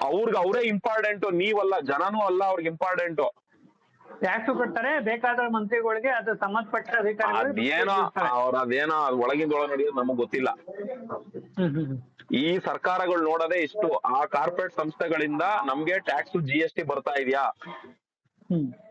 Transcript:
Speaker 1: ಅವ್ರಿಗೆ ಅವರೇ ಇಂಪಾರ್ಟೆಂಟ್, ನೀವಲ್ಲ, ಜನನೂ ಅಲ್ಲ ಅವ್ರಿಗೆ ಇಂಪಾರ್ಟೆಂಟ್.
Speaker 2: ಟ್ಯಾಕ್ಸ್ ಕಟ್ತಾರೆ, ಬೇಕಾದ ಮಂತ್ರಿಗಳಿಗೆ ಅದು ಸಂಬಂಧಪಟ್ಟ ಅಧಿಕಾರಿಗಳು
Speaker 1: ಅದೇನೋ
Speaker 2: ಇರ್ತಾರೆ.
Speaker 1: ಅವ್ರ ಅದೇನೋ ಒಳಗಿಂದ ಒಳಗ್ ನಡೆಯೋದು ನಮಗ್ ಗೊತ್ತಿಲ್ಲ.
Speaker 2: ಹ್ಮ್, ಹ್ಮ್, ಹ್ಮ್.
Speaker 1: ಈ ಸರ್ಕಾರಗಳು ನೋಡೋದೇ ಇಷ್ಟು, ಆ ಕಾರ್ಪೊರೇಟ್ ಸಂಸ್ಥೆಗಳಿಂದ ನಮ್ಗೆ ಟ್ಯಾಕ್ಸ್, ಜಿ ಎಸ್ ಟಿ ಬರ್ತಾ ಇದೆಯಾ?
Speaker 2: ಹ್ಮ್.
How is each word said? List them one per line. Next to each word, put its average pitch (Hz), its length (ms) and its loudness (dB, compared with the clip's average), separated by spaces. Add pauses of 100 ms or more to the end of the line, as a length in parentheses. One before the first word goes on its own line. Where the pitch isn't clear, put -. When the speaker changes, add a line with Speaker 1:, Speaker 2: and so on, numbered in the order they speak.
Speaker 1:
ಅವ್ರಿಗೆ 202 380 2
ಅವರೇ 202 240 2
ಇಂಪಾರ್ಟೆಂಟ್, 208 680 0
ನೀವಲ್ಲ, 196 480 2
ಜನನೂ 165 400 -2
ಅಲ್ಲ 190 240 2
ಅವ್ರಿಗೆ 180 240 0
ಇಂಪಾರ್ಟೆಂಟ್. 175 520 -2 (1000)
Speaker 2:
ಟ್ಯಾಕ್ಸ್ 220 380 0
ಕಟ್ತಾರೆ, 254 420 -2
ಬೇಕಾದ 233 380 0 (100)
ಮಂತ್ರಿಗಳಿಗೆ 220 600 0
ಅದು 226 260 0
ಸಂಬಂಧಪಟ್ಟ 220 560 -4
ಅಧಿಕಾರಿಗಳು 214 640 0
Speaker 1:
ಅದೇನೋ 208 400 0
Speaker 2:
ಇರ್ತಾರೆ. 190 360 0
Speaker 1:
ಅವ್ರ 127 280 2
ಅದೇನೋ 135 600 0
ಒಳಗಿಂದ 143 360 2
ಒಳಗ್ 147 180 2
ನಡೆಯೋದು 139 320 4
ನಮಗ್ 127 140 0
ಗೊತ್ತಿಲ್ಲ. 120 340 0
Speaker 2:
ಹ್ಮ್, 190 1200 -6
ಹ್ಮ್, 156 120 0
ಹ್ಮ್. 135 120 -6 (340)
Speaker 1:
ಈ 160 260 2
ಸರ್ಕಾರಗಳು 175 680 0
ನೋಡೋದೇ 165 340 2
ಇಷ್ಟು, 165 380 0
ಆ 143 280 0
ಕಾರ್ಪೊರೇಟ್ 175 480 -2
ಸಂಸ್ಥೆಗಳಿಂದ 156 680 -2 (240)
ನಮ್ಗೆ 156 320 0
ಟ್ಯಾಕ್ಸ್, 156 440 -2
ಜಿ 139 160 0
ಎಸ್ 160 140 2
ಟಿ 175 100 -4
ಬರ್ತಾ 143 380 -2
ಇದೆಯಾ? 131 220 2 (1000)
Speaker 2:
ಹ್ಮ್. 147 300 0 (180)